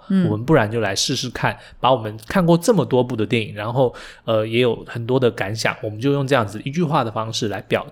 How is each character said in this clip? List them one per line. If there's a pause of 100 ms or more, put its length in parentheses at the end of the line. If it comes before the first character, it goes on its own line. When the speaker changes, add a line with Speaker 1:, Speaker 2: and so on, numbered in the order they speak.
Speaker 1:
嗯。
Speaker 2:
我
们
不
然
就
来
试
试
看， (220)
把
我
们
看
过
这
么
多
部
的
电
影，
然
后， (300)
呃，
也
有
很
多
的
感
想，
我
们
就
用
这
样
子
一
句
话
的
方
式
来
表